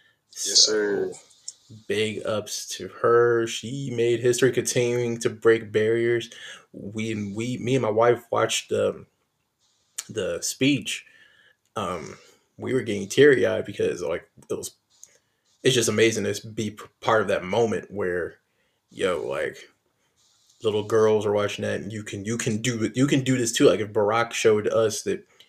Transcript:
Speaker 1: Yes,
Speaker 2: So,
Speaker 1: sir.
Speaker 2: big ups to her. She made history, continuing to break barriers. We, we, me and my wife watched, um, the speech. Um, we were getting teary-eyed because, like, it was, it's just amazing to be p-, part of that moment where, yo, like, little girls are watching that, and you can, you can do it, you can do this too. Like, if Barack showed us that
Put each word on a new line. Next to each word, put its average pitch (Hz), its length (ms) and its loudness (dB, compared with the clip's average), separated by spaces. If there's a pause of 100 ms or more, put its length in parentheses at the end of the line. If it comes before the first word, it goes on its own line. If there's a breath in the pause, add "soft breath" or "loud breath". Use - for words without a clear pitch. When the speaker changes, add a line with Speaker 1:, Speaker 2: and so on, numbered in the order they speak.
(320)
Speaker 1:
Yes, - 340 2
Speaker 2:
So, 107 60 0
Speaker 1:
sir. 101 400 0 (720 loud breath)
Speaker 2:
big 107 400 -2
ups - 400 -6 (100)
to 90 120 -10
her. 117 580 4
She 131 480 -8
made 117 260 2
history, 123 300 4
continuing 120 680 0
to 113 120 -2
break 110 400 2
barriers. 117 600 0 (420 loud breath)
We, 104 600 -6
we, 120 260 -6
me 123 180 0
and 123 60 0
my 110 80 0
wife 117 420 4
watched, 113 400 0
um, 101 340 0 (1000)
the 90 340 -4
speech. - 640 -2 (720 soft breath)
Um, 90 420 -6 (380 soft breath)
we 110 180 -4
were 127 80 0
getting 101 260 -4
teary-eyed 113 560 6
because, 90 380 -4
like, 80 260 -6 (220)
it 107 40 -4
was, - 180 -8 (920 soft breath)
it's 131 100 2
just 117 140 2
amazing 107 360 2
to 101 220 -4
be 107 260 -6
p-, - 120 -18 (160)
part 110 220 2
of 95 60 -4
that 87 140 0
moment 107 480 -2
where, 90 460 -4 (540)
yo, 90 360 -2
like, 69 300 -4 (1040)
little 107 220 0
girls 107 400 4
are 104 80 2
watching 104 320 -2
that, 104 160 -4
and 87 120 -10
you 110 120 -10
can, 101 220 -10
you 117 100 -4
can 110 240 -2
do 117 240 -2
it, - 120 -4
you 131 100 2
can 143 160 2
do 131 160 0
this 117 140 -2
too. 143 140 4
Like, 98 140 4
if 107 140 -8
Barack 110 400 2
showed 107 340 2
us 110 360 0
that 95 220 -6 (220 soft breath)